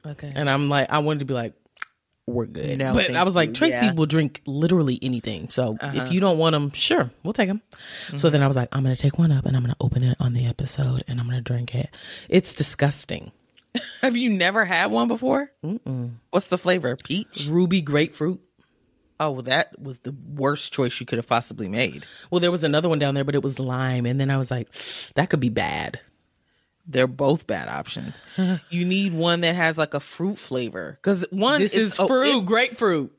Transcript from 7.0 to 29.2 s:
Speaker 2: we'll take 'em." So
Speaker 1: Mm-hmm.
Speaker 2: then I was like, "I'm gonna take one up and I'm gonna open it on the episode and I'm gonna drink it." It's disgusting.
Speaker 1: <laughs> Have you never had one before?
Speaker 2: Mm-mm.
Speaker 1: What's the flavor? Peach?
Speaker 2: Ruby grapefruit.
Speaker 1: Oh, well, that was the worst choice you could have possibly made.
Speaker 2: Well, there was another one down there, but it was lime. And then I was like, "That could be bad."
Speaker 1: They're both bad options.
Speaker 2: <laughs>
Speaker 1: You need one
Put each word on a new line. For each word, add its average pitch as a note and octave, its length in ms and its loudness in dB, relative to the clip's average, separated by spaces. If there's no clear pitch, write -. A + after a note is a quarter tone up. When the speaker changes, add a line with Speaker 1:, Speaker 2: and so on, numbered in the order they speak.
Speaker 2:
we'll G#3 100 -4
take G3+ 160 2
'em." G#3 220 -2
So - 60 -20
Speaker 1:
Mm-hmm. D#3 160 4
Speaker 2:
then C#3+ 100 4
I C#3 40 6
was C3+ 100 4
like, B2 160 0
"I'm C3+ 100 0
gonna C3 140 0
take - 220 2
one E3 140 6
up C3+ 140 2
and C3 100 2
I'm B2+ 60 2
gonna A#2+ 180 -2
open B2 220 2
it B2+ 180 2
on B2 140 2
the B2 120 2
episode B2+ 600 -2
and B2 120 -4
I'm A#2+ 60 -2
gonna B2 140 -2
drink A#2+ 340 -4
it." B2+ 140 -2
It's - 260 2
disgusting. - 760 -2
Speaker 1:
<laughs> - 280 -8
Have B3+ 140 2
you B3 140 2
never G3 340 2
had F3+ 260 2
one A#3 180 2
before? C4 420 0
Speaker 2:
Mm-mm. B2+ 480 -6
Speaker 1:
What's - 180 0
the F3+ 100 0
flavor? D#3+ 380 0
Peach? - 520 -6
Speaker 2:
Ruby F3+ 320 4
grapefruit. D3+ 600 0
Speaker 1:
Oh, D3+ 120 0
well, B2+ 120 -6
that C3 380 0
was C3+ 200 -12
the C3+ 140 -10
worst C#3+ 380 -2
choice B2 280 0
you B2 60 -8
could A#2 120 -2
have A#2 100 -6
possibly A#2 400 -2
made. G2 360 -2
Speaker 2:
Well, F3 100 2
there F3 100 4
was E3 140 -2
another D#3 240 2
one D#3 100 2
down C#3 160 0
there, C#3 100 0
but C#3 100 -2
it C#3 80 2
was C#3 160 -2
lime. B2+ 480 -2
And C3+ 140 0
then C#3 100 2
I C3+ 60 2
was C3 140 -2
like, B2 180 -4
"That D#3 160 0
could D#3 100 2
be A#2+ 80 2
bad." E2+ 500 -2
Speaker 1:
They're C3 200 2
both C#3+ 400 0
bad D2 220 -4
options. - 540 -10
Speaker 2:
<laughs> F#3 320 0
Speaker 1:
You F3 160 -2
need F#3+ 300 0
one E3+ 260 2